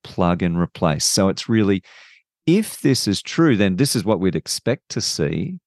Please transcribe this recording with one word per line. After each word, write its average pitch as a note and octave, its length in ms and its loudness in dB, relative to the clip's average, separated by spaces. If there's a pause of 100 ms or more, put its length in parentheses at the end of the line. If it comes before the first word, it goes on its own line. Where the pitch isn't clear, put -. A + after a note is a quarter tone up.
plug F2 360 0
and E2+ 160 0
replace. E2 460 0
So G2 240 2
it's - 220 -4
really, G2+ 340 2 (640)
if G#3 340 0
this - 300 2
is F#2+ 120 0
true, D#3 360 2
then F#2+ 180 2
this C3 180 0
is G2+ 120 -2
what G2 160 0
we'd F2+ 160 0
expect - 540 -4
to A#2 100 -6
see. D#2+ 640 -4